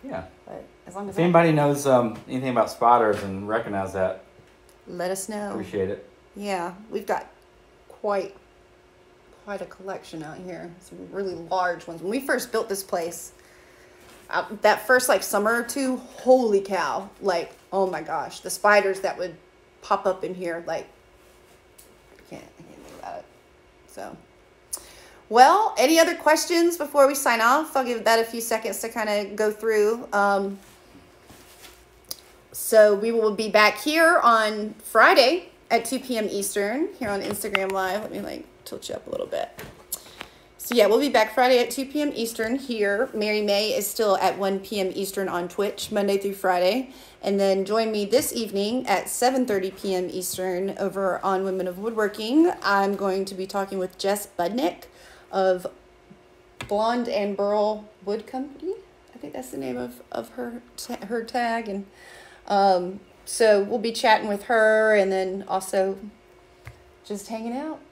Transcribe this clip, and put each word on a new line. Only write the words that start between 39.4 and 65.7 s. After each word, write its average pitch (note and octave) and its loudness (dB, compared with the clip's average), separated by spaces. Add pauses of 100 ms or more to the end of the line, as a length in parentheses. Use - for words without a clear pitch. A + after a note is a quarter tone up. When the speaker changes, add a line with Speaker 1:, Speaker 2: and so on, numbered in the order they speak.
Speaker 2:
So - -6
yeah, G#3 6
we'll A3 4
be C#4+ 2
back A3 2
Friday B3+ 4
at A#3+ 0
two C4+ -6
P D4 -4
M D4 -2
Eastern A3+ -4
here. G#3+ -2
Mary G#3+ 0
May G#3 0
is G3+ -2
still G#3 2
at F#3 0
one G3 -2
P G3+ -6
M F#3 -2
Eastern F#3+ -4
on F3 -4
Twitch, - -4
Monday G3+ 0
through G3 -4
Friday. F#3+ 0 (300)
And G3 0
then G3 2
join A3 0
me G#3 -2
this A#3+ 2
evening A3 -4
at F#3+ 0
seven B3+ 2
thirty F#3+ -2
P F#3+ -6
M F3+ -2
Eastern F#3 -4
over F#3+ -2
on F#3+ 0
Women F#3 -2
of F3+ -8
Woodworking. A3 2 (120)
I'm G3 2
going F#3+ -2
to G3 -12
be F#3+ -6
talking G3 -4
with F#3 -6
Jess G3+ -2 (140)
Budnick B3 -2 (500)
of F#3 2 (1040)
Blonde A3+ 0
and G3+ -2
Burl G#3 0 (200)
Wood G#3+ -4
Company. C#4+ -8 (400)
I - -20
think D4 -16
that's C4 -12
the - -10
name B2+ -6
of, B2 -10 (120)
of - -8
her A#3+ -10 (160)
ta-, - -12
her A3+ -4
tag. A#3 -4
And, G3 -8 (640)
um, G3 4 (240)
so G#3+ 6
we'll G#3 -2
be A3+ -2
chatting G#3+ 4
with G3+ -4
her A3 4
and F#3+ 4
then F#3+ -2
also F#3+ -2 (1080)